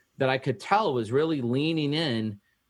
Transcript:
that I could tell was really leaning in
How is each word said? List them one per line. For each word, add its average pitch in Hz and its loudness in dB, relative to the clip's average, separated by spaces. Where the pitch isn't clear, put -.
that 135 2
I 131 2
could 131 -4
tell 202 2
was 113 -2
really 151 2
leaning 143 0
in 113 -2